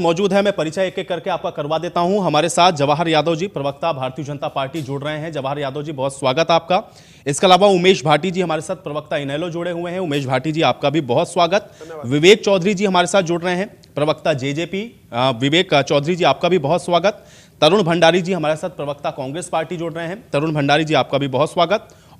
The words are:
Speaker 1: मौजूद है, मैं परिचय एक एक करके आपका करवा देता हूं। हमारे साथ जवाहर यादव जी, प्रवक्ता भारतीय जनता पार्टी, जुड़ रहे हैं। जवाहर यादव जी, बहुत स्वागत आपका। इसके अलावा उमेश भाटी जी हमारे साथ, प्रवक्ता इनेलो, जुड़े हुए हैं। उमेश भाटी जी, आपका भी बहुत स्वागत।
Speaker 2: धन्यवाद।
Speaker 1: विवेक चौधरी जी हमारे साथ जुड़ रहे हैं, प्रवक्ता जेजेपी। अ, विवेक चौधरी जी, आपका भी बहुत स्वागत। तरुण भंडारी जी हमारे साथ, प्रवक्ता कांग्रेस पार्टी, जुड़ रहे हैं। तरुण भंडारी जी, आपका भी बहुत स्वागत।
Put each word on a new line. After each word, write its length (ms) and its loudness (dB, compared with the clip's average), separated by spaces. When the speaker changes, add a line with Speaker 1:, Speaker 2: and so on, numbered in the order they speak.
Speaker 1:
मौजूद 320 0
है, 80 4
मैं 120 0
परिचय 340 -2
एक 120 -8
एक 100 -10
करके 200 -6
आपका 200 -4
करवा 280 -4
देता 220 -4
हूं। 240 0
हमारे 260 2
साथ 220 4
जवाहर 360 0
यादव 280 2
जी, 120 -4
प्रवक्ता 460 -4
भारतीय 320 -8
जनता 220 -8
पार्टी, 340 -6
जुड़ 220 -8
रहे 140 -6
हैं। 140 -8
जवाहर 280 -6
यादव 240 -6
जी, 80 -10
बहुत 280 -6
स्वागत 320 2
आपका। 320 2
इसके 200 2
अलावा 200 8
उमेश 380 4
भाटी 260 2
जी 100 -2
हमारे 200 -2
साथ, 140 -8
प्रवक्ता 420 -8
इनेलो, 320 -4
जुड़े 220 -6
हुए 200 -6
हैं। 80 -6
उमेश 260 -2
भाटी 260 -2
जी, 100 -2
आपका 280 2
भी 120 0
बहुत 320 0
स्वागत। 380 0
Speaker 2:
धन्यवाद। 240 -14
Speaker 1:
विवेक 380 6
चौधरी 280 2
जी 120 -2
हमारे 220 0
साथ 140 2
जुड़ 200 -4
रहे 140 -2
हैं, 240 -8
प्रवक्ता 380 -2
जेजेपी। 800 -6
अ, 180 0
विवेक 440 0
चौधरी 400 0
जी, 80 -2
आपका 260 2
भी 80 2
बहुत 280 0
स्वागत। 400 0
तरुण 220 4
भंडारी 380 4
जी 120 -4
हमारे 220 0
साथ, 140 -8
प्रवक्ता 420 -8
कांग्रेस 360 -10
पार्टी, 300 -4
जुड़ 160 -8
रहे 140 -8
हैं। 220 -12
तरुण 240 0
भंडारी 320 2
जी, 80 -2
आपका 240 2
भी 100 0
बहुत 260 0
स्वागत। 340 0